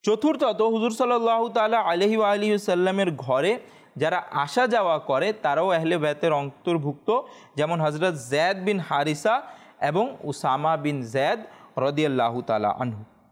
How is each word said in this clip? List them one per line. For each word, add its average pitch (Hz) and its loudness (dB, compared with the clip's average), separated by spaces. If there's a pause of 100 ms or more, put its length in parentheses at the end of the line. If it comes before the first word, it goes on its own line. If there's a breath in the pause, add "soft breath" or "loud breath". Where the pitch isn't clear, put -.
চতুর্থত 226 0
হুজুর 226 2
সাল্লাল্লাহু 233 0
তাআলা 220 2
আলাইহি 196 2
ওয়া 208 2
আলিহি 208 0
ওয়াসাল্লামের 190 0
ঘরে 135 0 (380 loud breath)
যারা 160 0
আসা 190 0
যাওয়া 190 2
করে 151 0
তারাও 160 0
আহলে 165 2
বেতের 151 0
অন্তর্ভুক্ত, 147 -2 (340 loud breath)
যেমন 160 0
হযরত 156 0 (140)
যায়েদ 170 0
বিন 190 -2
হারিসা 151 0 (400 loud breath)
এবং 196 0
উসামা 147 -2
বিন 143 -2
যায়েদ 135 0 (380 loud breath)
রাদিয়াল্লাহু 127 0
তাআলা 107 0
আনহু। 113 -4 (280)